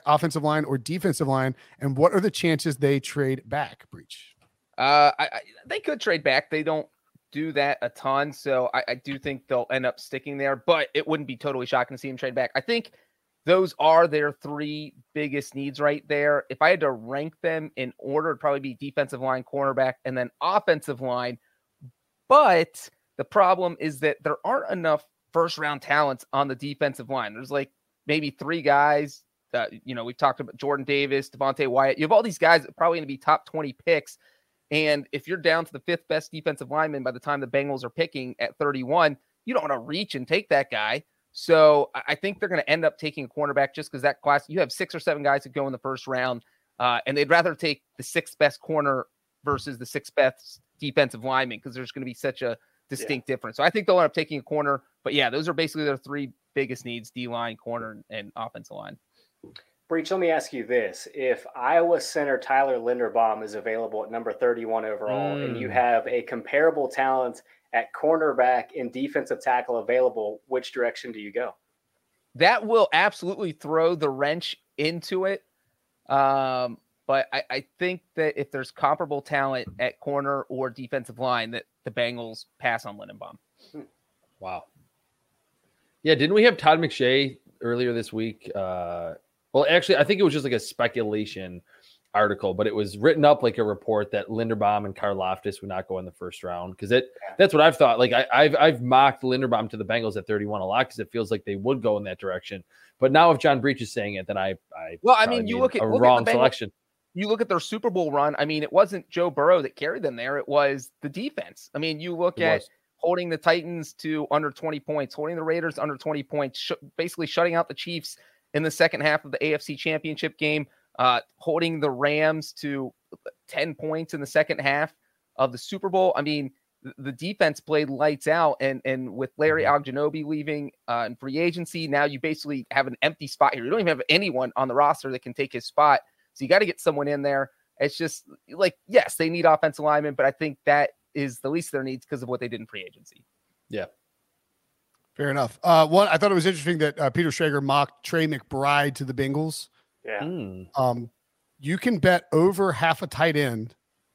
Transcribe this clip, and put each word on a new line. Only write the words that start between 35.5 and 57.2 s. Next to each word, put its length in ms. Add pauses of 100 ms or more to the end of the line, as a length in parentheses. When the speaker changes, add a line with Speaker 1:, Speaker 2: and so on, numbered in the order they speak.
Speaker 2:
to 60
the 60
fifth 300
best 240
defensive 400
lineman 320
by 80
the 80
time 180
the 80
Bengals 380
are 60
picking 500
at 180
thirty-one, 580 (280)
you 100
don't 80
wanna 160
reach 380
and 100
take 220
that 240
guy. 320 (260)
So 640
I, 140
I 80
think 240
they're 80
gonna 180
end 180
up 140
taking 280
a 20
cornerback 480
just 160
'cause 100
that 200
class, 260
you 100
have 140
six 200
or 60
seven 240
guys 220
that 80
go 140
in 60
the 60
first 300
round, 360 (360)
uh, 260
and 100
they'd 140
rather 240
take 300 (120)
the 60
sixth 360
best 220
corner 460 (380)
versus 340
the 80
sixth 300
best 440 (200)
defensive 420
lineman 380
'cause 140
there's 180
gonna 140
be 80
such 280
a 160 (320)
Speaker 3:
Yeah. 60
Speaker 2:
distinct 300
difference. 300
So 80
I 60
think 160
they'll 120
end 60
up 80
taking 260
a 40
corner. 400 (220)
But, 100
yeah, 160
those 180
are 60
basically 300
their 120
three 360 (220)
biggest 300
needs, 260
D-line, 460